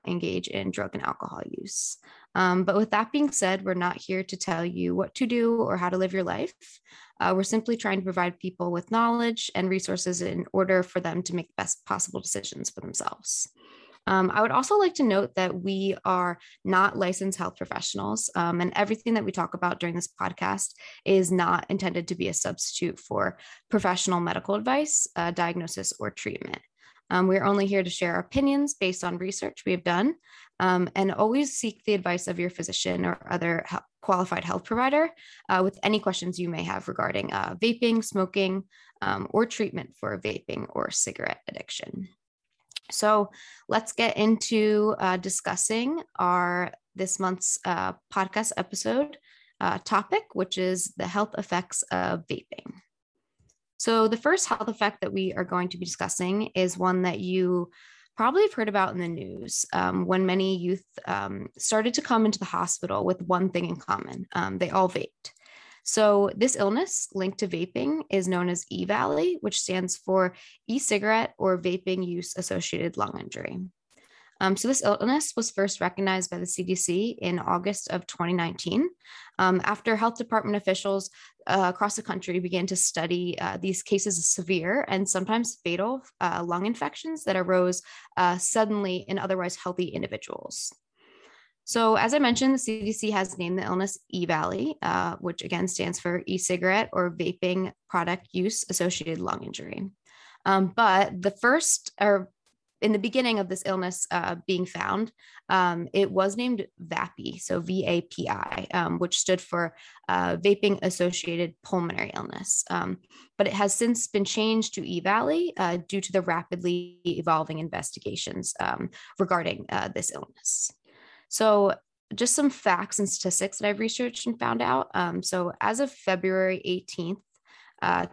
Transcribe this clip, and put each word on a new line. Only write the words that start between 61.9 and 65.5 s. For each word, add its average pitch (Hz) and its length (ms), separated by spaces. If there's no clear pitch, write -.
to 294 80
come 226 240
into 220 120
the - 60
hospital 175 600
with 185 160
one 180 260
thing 175 160
in 175 120
common. 190 580
Um, 190 240
they 180 100
all 185 220
vaped. - 400